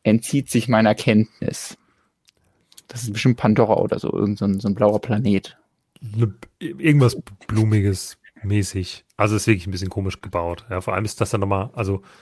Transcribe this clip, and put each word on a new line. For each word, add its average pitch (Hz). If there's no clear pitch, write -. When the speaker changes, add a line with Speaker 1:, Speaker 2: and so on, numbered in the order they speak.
Speaker 1:
entzieht 117
sich 117
meiner 110
Kenntnis. -
Das 117
ist 113
bestimmt 117
Pandora 110
oder -
so, -
irgend 101
so 98
ein, 98
so 104
ein 98
blauer 107
Planet. 104
Speaker 2:
Ne, 107
irgendwas 147
Blumiges 107
mäßig. 101
Also 107
ist 104
wirklich 95
ein 98
bisschen 92
komisch 95
gebaut. 87
Ja, 92
vor 98
allem 104
ist -
das 107
dann 110
nochmal, 98
also 98